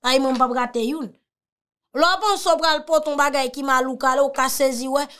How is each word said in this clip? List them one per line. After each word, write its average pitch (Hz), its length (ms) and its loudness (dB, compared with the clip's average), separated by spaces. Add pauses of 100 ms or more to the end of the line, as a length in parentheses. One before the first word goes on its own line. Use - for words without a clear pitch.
Ay, 262 160 2
m'm 262 180 0
pas 254 100 2
rater 240 360 -4
youn. 262 260 -4 (840)
Lò 302 140 4 (100)
pense 403 400 0
pral 311 300 0
pou 320 180 2
ton 302 80 -2
bagay 277 400 0
ki 277 80 -10
mal 262 240 2
ou 262 160 -6
ka, 262 160 2
ou 277 160 2
ka 262 160 0
sezi, 262 400 -2
wè, 285 140 0 (160)